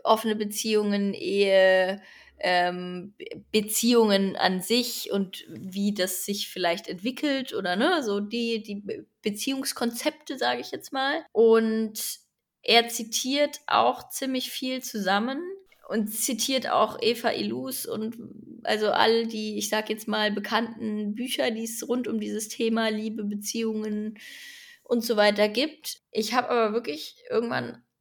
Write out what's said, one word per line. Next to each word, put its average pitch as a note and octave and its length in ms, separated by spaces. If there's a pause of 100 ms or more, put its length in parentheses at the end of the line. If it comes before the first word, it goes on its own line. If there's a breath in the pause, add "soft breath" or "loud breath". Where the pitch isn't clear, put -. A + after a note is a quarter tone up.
offene A3 320
Beziehungen, G#3 800
Ehe, F#3+ 840 (380 loud breath)
ähm, F3+ 800
Be-, - 340
Beziehungen G#3+ 840
an F#3 260
sich A#3+ 500
und G3 380
wie G3 460
das F#3 300
sich G3+ 240
vielleicht F3 380
entwickelt C4 680
oder, F#3 220
ne, D4+ 280
so G3+ 160
die, A#3 420
die G#3 140
Be-, G3+ 300 (180)
Beziehungskonzepte, C4 1120
sag B3 220
ich B3+ 120
jetzt - 220
mal. C#4 380
Und A3 880 (420)
er A#3 280
zitiert C#4 800
auch A3+ 420
ziemlich C4 420
viel B3+ 320
zusammen G#3+ 580 (460)
und G#3+ 200
zitiert B3+ 640
auch G#3+ 320
Eva A#3 300
Illouz B3+ 540
und A3 320 (460)
also G#3+ 280
all A3+ 360
die, G#3+ 300
ich G#3 120
sag G#3+ 200
jetzt G#3+ 180
mal, G#3+ 240
bekannten G#3+ 840
Bücher, B3+ 360
die A3+ 120
es - 240
rund B3 200
um A3+ 120
dieses G#3 300
Thema A3+ 400
Liebe, A3 340
Beziehungen G#3+ 920 (640 loud breath)
und A#3 220
so A#3 100
weiter G#3 320
gibt. A#3+ 540 (100)
Ich G#3+ 220
hab B3 160
aber A3+ 240
wirklich A#3+ 420 (140)
irgendwann A3+ 540 (180)